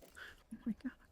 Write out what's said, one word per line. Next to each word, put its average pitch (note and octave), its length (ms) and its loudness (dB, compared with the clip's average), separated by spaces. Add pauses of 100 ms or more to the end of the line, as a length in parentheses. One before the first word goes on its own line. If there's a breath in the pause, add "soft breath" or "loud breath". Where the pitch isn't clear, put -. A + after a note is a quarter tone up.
Oh - 600 -8
my A#3 80 8 (100)
god. - 280 -4